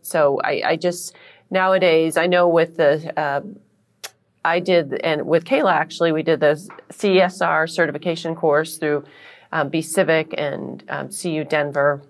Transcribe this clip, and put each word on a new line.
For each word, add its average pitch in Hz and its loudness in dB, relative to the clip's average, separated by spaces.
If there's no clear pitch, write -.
So 143 2
I, - -2
I 165 2
just, 175 -6
nowadays, 185 2
I 170 2
know 175 4
with 165 2
the, 156 2
uh, 143 -2
I 170 0
did, 175 2
and 151 -2
with 165 2
Kayla, 269 2
actually, 165 0
we 156 -2
did 160 0
the 151 4
C 190 2
S 185 2
R 160 0
certification 165 -4
course 156 0
through, 147 -2
um, 147 -2
Be 160 -4
Civic 160 0
and, - -8
um, 139 -8
C 180 -8
U 151 -4
Denver. 147 0